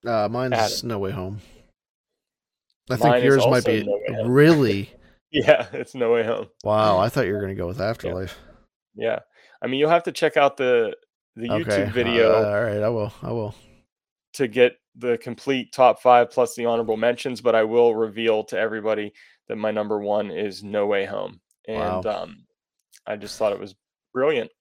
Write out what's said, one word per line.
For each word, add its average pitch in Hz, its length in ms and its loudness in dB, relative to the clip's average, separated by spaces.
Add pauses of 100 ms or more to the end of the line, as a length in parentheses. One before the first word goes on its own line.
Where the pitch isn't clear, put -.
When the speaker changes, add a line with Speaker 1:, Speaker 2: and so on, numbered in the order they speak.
Speaker 1:
Uh, 110 220 0
mine's 123 260 -2
Speaker 2:
Adam. 110 340 -2
Speaker 1:
No 110 100 -4
Way 98 140 -4
Home. 98 280 -8 (1500)
I 127 60 -2
think 117 140 2
Speaker 2:
Mine 123 100 4
is 123 40 0
Speaker 1:
yours 135 220 6
might 123 200 2
Speaker 2:
also 127 40 2
Speaker 1:
be 107 140 0
Speaker 2:
No 101 80 -4 (160)
Way 110 80 -6
Home. 113 140 -4
Speaker 1:
really? 135 680 4
Speaker 2:
<laughs> - 40 -20 (340)
Yeah, 143 380 4
it's 127 220 -10
No 120 180 0
Way 117 120 2
Home. 107 240 -4 (140)
Speaker 1:
Wow, 107 360 2
I 101 100 2
thought 127 180 -2
you 92 60 -2
were 104 80 -4
gonna 98 140 -6
go 95 120 -6
with 92 120 -8
Speaker 2:
Yeah. 95 80 -4
Speaker 1:
Afterlife. 95 520 -8 (560)
Speaker 2:
Yeah. 110 260 -4 (420)
I - 40 -8
mean, 131 140 -4
you'll 151 80 2
have 170 140 4
to 170 100 -8
check 156 240 -2
out 143 220 2
the, 123 360 2 (420)
the 117 140 -10
Speaker 1:
Okay. 110 200 -2
Speaker 2:
YouTube 101 220 0
video 117 420 2
Speaker 1:
Uh, 110 140 2
all 104 140 0
right, 104 200 -2
I 107 80 0
will. 110 200 -4 (120)
I 120 100 -8
will. 110 220 -8 (800)
Speaker 2:
to 139 120 -2
get 123 280 4 (200)
the 120 220 -2
complete 127 560 -6
top 123 300 4
five 120 280 6
plus 123 240 -2
the 120 120 -6
honorable 113 320 -2
mentions, 123 420 -4
but 120 140 2
I 110 100 2
will 117 300 4
reveal 110 500 -2
to - 140 -6
everybody 107 560 -4 (340)
that 113 80 -8
my 107 140 -4
number 107 300 -4
one 104 300 -4
is 92 320 -8
No 101 240 -2
Way 98 200 -2
Home. 98 340 -10 (260)
And, 90 380 -6
Speaker 1:
Wow. 98 200 -6
Speaker 2:
um, - 200 -20 (600)
I 107 100 -8
just 101 220 -16
thought 107 160 0
it 95 40 -8
was 98 160 -16 (380)
brilliant. 131 380 -2 (100)